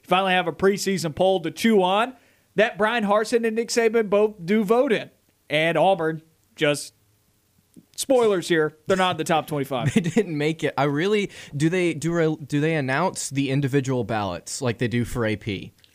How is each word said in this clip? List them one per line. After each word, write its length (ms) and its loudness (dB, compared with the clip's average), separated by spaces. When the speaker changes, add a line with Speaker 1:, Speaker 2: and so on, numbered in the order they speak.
Speaker 1:
finally 300 2
have 160 2
a 40 -4
preseason 640 0
poll 280 2
to 100 -6
chew 320 4
on. 320 0
That 200 2
Brian 280 0
Harsin 420 2
and 80 -2
Nick 140 -2
Saban 420 2
both 340 2
do 200 2
vote 280 2
in. 180 -2
And 300 0
Auburn, 440 2
just 380 -2
spoilers 540 2
here, 280 2
they're 80 4
not 160 0
in 60 -4
the 60 -4
top 220 0
twenty-five. 480 -2
Speaker 2:
<laughs> 0 -
They 60 4
didn't 360 0
make 280 -2
it. 120 -2
I 60 0
really, 480 0
do 120 2
they, 260 0
do 180 -4
re-, 320 2
do 160 -4
they 140 0
announce 560 -2
the 200 -2
individual 520 0
ballots 580 -6
like 180 -4
they 100 -2
do 160 -2
for 200 -4
A 120 0
P? 380 -8